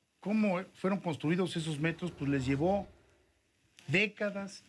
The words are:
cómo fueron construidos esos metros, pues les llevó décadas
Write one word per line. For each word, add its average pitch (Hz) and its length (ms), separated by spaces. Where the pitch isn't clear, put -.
cómo 202 420
fueron 190 260
construidos 170 560
esos 156 240
metros, 165 320
pues 139 180
les 139 140
llevó 160 420
décadas 196 840